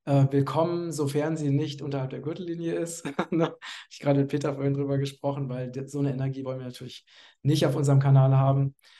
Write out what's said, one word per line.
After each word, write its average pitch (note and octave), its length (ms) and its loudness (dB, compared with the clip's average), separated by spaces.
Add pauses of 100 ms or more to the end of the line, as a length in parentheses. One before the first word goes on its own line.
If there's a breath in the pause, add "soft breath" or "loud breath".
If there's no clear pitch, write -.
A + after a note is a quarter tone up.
äh, C#3 240 6
willkommen, E3 600 0
sofern D3 460 -2
sie D3+ 140 -2
nicht D3+ 320 -2
unterhalb C#3 280 -4
der B2 100 -10
Gürtellinie E3+ 540 -6
ist. E3 300 -6
<laughs> F#3+ 260 -4
Da E3 140 2
hab - 140 -2 (320 loud breath)
ich - 80 -20
gerade C#3+ 220 2
mit C#3 100 0
Peter C#3+ 240 -2
vorhin C#3 180 -2
drüber C#3 240 0
gesprochen, C#3 540 -4
weil B2+ 200 -6
d-, C3+ 160 -10
so D3 120 -8
eine C#3 140 0
Energie C3+ 340 -4
wollen C3 140 -6
wir B2+ 60 -10
natürlich B2 380 -14 (380 soft breath)
nicht D#3 240 2
auf C#3 100 0
unserem C#3 220 4
Kanal C3+ 360 6
haben. C#3 400 2 (240 soft breath)